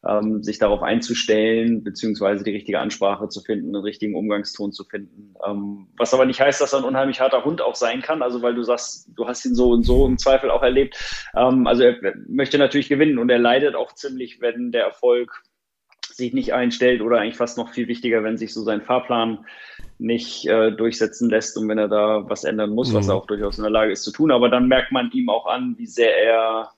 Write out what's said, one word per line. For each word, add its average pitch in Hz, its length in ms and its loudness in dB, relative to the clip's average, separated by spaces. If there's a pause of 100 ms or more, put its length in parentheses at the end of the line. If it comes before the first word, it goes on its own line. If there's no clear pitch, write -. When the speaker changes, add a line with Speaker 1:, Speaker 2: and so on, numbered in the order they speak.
Speaker 1:
ähm, 107 380 0
sich 107 160 -6
darauf 104 220 2
einzustellen, 113 1000 0
beziehungsweise 104 640 -2
die 104 80 -4
richtige 98 280 -4
Ansprache 101 500 -2
zu 101 100 -12
finden, 104 320 -6
den 101 120 -6
richtigen 104 320 -6
Umgangston 104 580 -4
zu 98 100 -16
finden. 101 500 -16 (140)
Ähm, 101 480 -8
was 120 180 0
aber 131 120 4
nicht 131 160 -2
heißt, 139 180 2
dass 139 140 0
er 135 60 2
ein 131 60 -4
unheimlich 135 360 -2
harter 131 240 2
Hund 160 160 -2
auch 120 140 -2
sein 127 260 -2
kann. 156 200 -4
Also, 123 200 -4
weil 120 120 0
du 120 100 -4
sagst, - 520 -4
du 113 120 -4
hast 123 180 -8
ihn 123 100 0
so 123 160 6
und 117 120 4
so 127 220 6
im 127 120 0
Zweifel 135 340 2
auch - 100 2
erlebt. 131 360 2 (400)
Ähm, 127 300 4
also 120 160 4
er 120 120 6 (320)
möchte 135 300 0
natürlich 143 320 2
gewinnen 147 280 2
und 120 120 0
er 120 100 4
leidet 127 360 2
auch - 180 -4
ziemlich, 131 480 -12
wenn 120 320 -4
der 117 100 0
Erfolg 123 580 0 (640)
sich 123 280 -6
nicht 131 200 -2
einstellt 123 480 2
oder 117 200 2
eigentlich 113 160 -6
fast 120 200 -4
noch 117 140 -8
viel 117 160 -4
wichtiger, 117 380 -2
wenn 113 120 -2
sich 110 160 -8
so 113 80 -8
sein 104 200 -4
Fahrplan 117 640 -2 (540)
nicht, 117 480 -4
äh, 110 240 4
durchsetzen 113 580 -2
lässt 110 280 0
und 107 120 -2
wenn 107 80 0
er 107 100 2
da 107 400 2
was 104 160 -6
ändern 107 280 -2
muss, 120 220 -2
was 104 120 2
Speaker 2:
Mhm. 98 60 0
Speaker 1:
er 92 40 2
auch 95 100 -6
durchaus 104 320 -4
in 107 60 -8
der 107 80 -2
Lage 110 220 2
ist 101 100 -8
zu 107 80 -8
tun. 151 200 2
Aber 240 180 4
dann 240 180 4
merkt 208 240 2
man 240 220 -2
ihm 254 160 0
auch - 160 -2
an, 123 320 -4
wie 117 100 -12
sehr 113 260 2
er 110 640 2